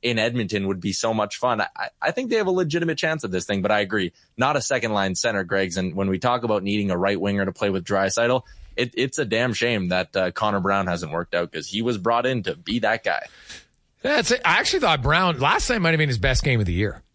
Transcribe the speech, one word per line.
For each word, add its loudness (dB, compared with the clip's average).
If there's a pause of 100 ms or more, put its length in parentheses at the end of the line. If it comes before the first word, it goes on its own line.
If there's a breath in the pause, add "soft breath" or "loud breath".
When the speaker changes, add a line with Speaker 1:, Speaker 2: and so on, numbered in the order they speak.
Speaker 1:
in 0
Edmonton 0
would -2
be -4
so 0
much -2
fun." 0
I, -4 (120)
I 2
think -4
they 0
have 2
a 0
legitimate 0
chance -2
at -6
this -2
thing, -2
but 4
I 4
agree. 0 (240 soft breath)
Not 2
a 2
second 0
line 2
center, -2
Greg's. 0
And -2
when 0
we 0
talk 0
about 0
needing 0
a 0
right 0
winger 0
to -2
play 0
with -2
Draisaitl, 2 (320 soft breath)
it, -4
it's -2
a 0
damn 0
shame 0
that, 0
uh, 2
Connor 0
Brown 2
hasn't -4
worked -4
out, -2
'cause -8
he -4
was 0
brought 2
in 0
to -4
be -4
that 0
guy. -2 (760 loud breath)
Speaker 2:
That's 0
it. 0
I 4
actually 0
thought 2
Brown 2
last 2
night 0
might 4
have 2
been 2
his -2
best 2
game 2
of 2
the -2
year. -2 (120)